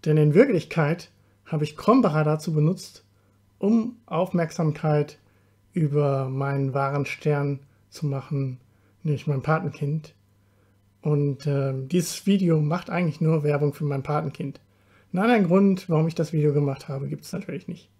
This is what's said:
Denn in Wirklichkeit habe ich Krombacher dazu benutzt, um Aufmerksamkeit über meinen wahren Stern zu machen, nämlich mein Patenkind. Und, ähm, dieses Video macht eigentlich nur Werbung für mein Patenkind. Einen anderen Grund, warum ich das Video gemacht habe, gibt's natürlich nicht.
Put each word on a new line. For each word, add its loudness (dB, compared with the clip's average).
Denn 4
in 6
Wirklichkeit 2
habe -2
ich -8
Krombacher 4
dazu 0
benutzt, -2
um 0
Aufmerksamkeit -2
über 0
meinen -2
wahren -2
Stern -2
zu -10
machen, -4
nämlich -2
mein -2
Patenkind. -4
Und, -2
ähm, -2
dieses -2
Video 4
macht -2
eigentlich -2
nur 2
Werbung 0
für -6
mein -2
Patenkind. -6
Einen 0
anderen 4
Grund, 4
warum 2
ich -6
das -4
Video 2
gemacht -2
habe, -8
gibt's -10
natürlich -10
nicht. -14